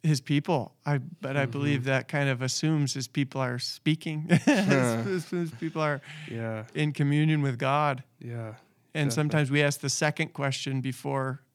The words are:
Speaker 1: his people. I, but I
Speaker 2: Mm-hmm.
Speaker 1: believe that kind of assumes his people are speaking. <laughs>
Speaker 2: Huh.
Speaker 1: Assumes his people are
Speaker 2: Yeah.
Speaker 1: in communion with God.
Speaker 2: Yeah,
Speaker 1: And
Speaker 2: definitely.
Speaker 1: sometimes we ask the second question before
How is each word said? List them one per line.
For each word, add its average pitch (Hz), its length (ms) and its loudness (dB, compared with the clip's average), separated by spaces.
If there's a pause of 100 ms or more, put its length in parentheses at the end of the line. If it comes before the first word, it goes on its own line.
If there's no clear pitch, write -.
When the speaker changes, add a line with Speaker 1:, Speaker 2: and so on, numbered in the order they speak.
Speaker 1:
his 151 160 4
people. 147 560 0 (100)
I, 147 120 0
but 135 380 -6
I 143 60 2
Speaker 2:
Mm-hmm. 131 80 -2
Speaker 1:
believe 139 340 0
that 131 220 0
kind 143 220 0
of 127 120 0
assumes 143 540 0
his 131 140 -6
people 135 320 -2
are 123 180 -2
speaking. 156 720 -4
<laughs> - 180 6
Speaker 2:
Huh. 302 80 6
Speaker 1:
Assumes 147 760 2
his 175 200 -2
people 156 320 -4
are 147 180 0 (300)
Speaker 2:
Yeah. 113 420 -6
Speaker 1:
in 151 200 0
communion 151 500 4
with 135 160 0
God. 139 460 0 (160)
Speaker 2:
Yeah, 127 80 -12
Speaker 1:
And 113 260 -10 (380)
Speaker 2:
definitely. 147 180 0
Speaker 1:
sometimes 147 400 2
we 143 120 4
ask 143 180 2
the 139 100 -2
second 156 440 0
question 135 460 -2
before 131 600 -4 (120)